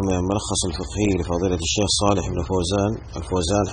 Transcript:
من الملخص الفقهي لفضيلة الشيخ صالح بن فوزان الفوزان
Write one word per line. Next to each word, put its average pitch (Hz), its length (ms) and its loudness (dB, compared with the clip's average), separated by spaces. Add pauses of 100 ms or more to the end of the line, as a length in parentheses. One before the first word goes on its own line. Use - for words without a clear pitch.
من 92 140 2
الملخص 98 480 0
الفقهي 92 400 -2 (100)
لفضيلة 87 480 0
الشيخ 101 220 0 (140)
صالح 101 200 4 (100)
بن 87 60 -2 (100)
فوزان 95 420 2 (280)
الفوزان 92 540 0